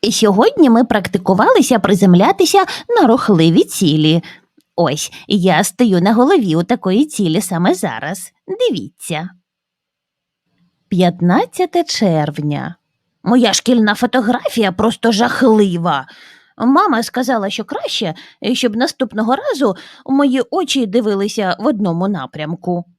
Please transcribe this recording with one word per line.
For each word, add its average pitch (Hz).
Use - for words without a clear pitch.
І 233
сьогодні 262
ми 233
практикувалися 226
приземлятися 208
на 466
рухливі 175
цілі. 156
Ось, 151
я 180
стою 202
на 196
голові 247
у 170
такої 185
цілі 190
саме 180
зараз. 156
Дивіться. 190
П'ятнадцяте 185
червня. 147
Моя 226
шкільна 220
фотографія 233
просто 220
жахлива. 196
Мама 269
сказала, 233
що 208
краще, 226
щоб 240
наступного 226
разу 302
мої 269
очі 277
дивилися 202
в 214
одному 190
напрямку. 170